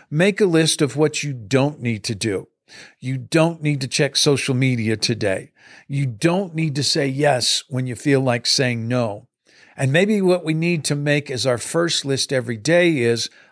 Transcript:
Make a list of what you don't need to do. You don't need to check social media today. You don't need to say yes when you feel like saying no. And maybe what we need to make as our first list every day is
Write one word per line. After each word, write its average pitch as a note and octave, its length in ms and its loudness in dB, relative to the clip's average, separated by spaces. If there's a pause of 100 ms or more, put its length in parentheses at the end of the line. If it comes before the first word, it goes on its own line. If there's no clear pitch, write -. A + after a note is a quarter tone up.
Make G3 320 2
a G3+ 60 6
list D#3+ 340 2
of C#3 160 0
what D3+ 240 0
you D3 100 -6
don't C3 480 0
need A2+ 260 -4
to A2+ 100 -4
do. F#2+ 320 -4 (520)
You C3 200 -6
don't D#3+ 420 0
need D3 200 0
to C3 60 -4
check C#3 280 -2
social C#3 400 2
media A#2 420 0
today. G#2 540 -2 (360)
You C#3 200 -2
don't E3 480 -2
need D#3+ 180 -2
to C#3 100 -2
say D3 220 0
yes C3+ 640 0
when B2+ 160 -2
you B2 80 -6
feel C3+ 260 2
like B2 280 0
saying A#2+ 400 0
no. A#2 400 -2 (500)
And C3+ 160 0
maybe G3+ 300 2
what F3+ 200 2
we D#3 120 -2
need E3 300 0
to D3 100 -2
make D3 340 0
as B2+ 160 -4
our B2 140 2
first E3 440 -2
list C#3 300 -2
every A#2+ 240 -2
day E3 400 2
is A#2 320 0 (220)